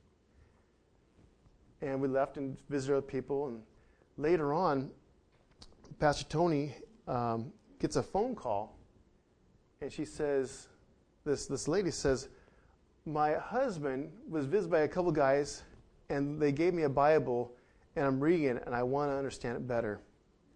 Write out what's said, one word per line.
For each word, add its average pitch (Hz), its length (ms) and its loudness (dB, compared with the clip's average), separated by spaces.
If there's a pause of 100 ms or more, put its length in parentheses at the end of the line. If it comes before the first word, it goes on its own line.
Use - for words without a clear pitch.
(1800)
And 135 180 -2
we 139 80 0
left 135 300 0
and 139 180 -6 (140)
visited 139 240 -2
other 139 80 2
people. 139 480 -4
And 113 120 -10 (560)
later 151 360 2
on, 151 360 2 (1080)
Pastor 143 300 2
Tony, 151 460 0 (340)
um, 117 420 -2 (280)
gets 151 180 -2
a 123 60 2
phone 226 320 -2
call, 107 420 -4 (1040)
and 135 100 -8
she 156 140 -6
says, 139 640 -2 (560)
this, 139 200 -2
this 139 220 -4
lady 170 240 0
says, 131 380 0 (760)
"My 151 280 2
husband 160 800 -2 (160)
was 156 160 -2
visited 170 260 0
by 160 100 4
a 151 60 4
couple 175 240 0
guys, 143 520 2 (460)
and 147 320 -2
they 147 120 4
gave 170 200 2
me 170 100 0
a 147 60 2
Bible, 131 640 4 (460)
and 143 80 0
I'm 135 160 2
reading 156 240 4
it, 123 200 0
and 123 80 -4
I 123 100 0
want 139 280 0
to 139 60 0
understand 131 400 -4
it 131 100 -6
better." 113 320 0 (560)